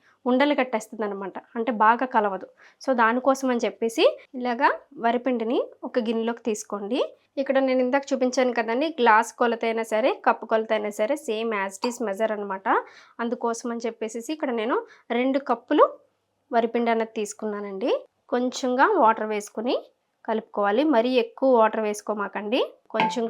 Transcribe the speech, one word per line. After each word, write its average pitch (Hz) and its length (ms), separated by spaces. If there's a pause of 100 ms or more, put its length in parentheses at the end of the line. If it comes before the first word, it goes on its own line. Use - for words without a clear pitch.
(300)
ఉండలు 285 300
కట్టేస్తుంది 220 460
అనమాట, 196 300 (220)
అంటే 233 120 (140)
బాగా 233 220 (100)
కలవదు. 202 300 (380)
So 269 60 (140)
దానికోసం 254 480
అని 240 160
చెప్పేసి 226 360 (360)
ఇలాగా 247 280 (380)
వరిపిండిని 240 520 (300)
ఒక 247 100 (100)
గిన్నెలోకి 226 420
తీసుకోండి. 208 500 (400)
ఇక్కడ 269 260
నేను 254 180
ఇందాక 277 260
చూపించాను 254 480
కదండి, 233 280 (140)
గ్లాస్ 226 300 (100)
కొలత 233 280
అయినా 226 240
సరే 226 180 (160)
కప్పు 233 260
కొలత 220 240
అయినా 208 220
సరే 220 160 (120)
సేమ్ 226 240 (100)
as 196 180
it - 120
is 233 60 (100)
measure 208 300
అనమాట. 202 320 (540)
అందుకోసం 233 520
అని 233 120
చెప్పేసి 226 500
ఇక్కడ 277 240
నేను 254 160 (420)
రెండు 269 220 (100)
కప్పులు 302 340 (720)
వరిపిండి 233 380
అన్నది 226 260
తీసుకున్నానండి. 208 720 (440)
కొంచెంగా 254 520 (160)
వాటర్ 220 320
వేసుకుని 220 420 (520)
కలుపుకోవాలి. 220 540 (120)
మరీ 233 160 (140)
ఎక్కువ 269 260 (100)
వాటర్ 220 280
వేసుకోమాకండి, 208 720 (320)
కొంచెం 226 360